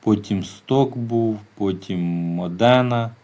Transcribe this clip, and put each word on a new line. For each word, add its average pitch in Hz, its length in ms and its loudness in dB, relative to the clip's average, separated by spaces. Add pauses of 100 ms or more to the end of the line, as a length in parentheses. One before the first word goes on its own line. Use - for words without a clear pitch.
Потім 101 400 0
Сток 135 540 0
був, 113 420 -2 (160)
потім 95 440 -4 (360)
Модена. 117 760 2 (120)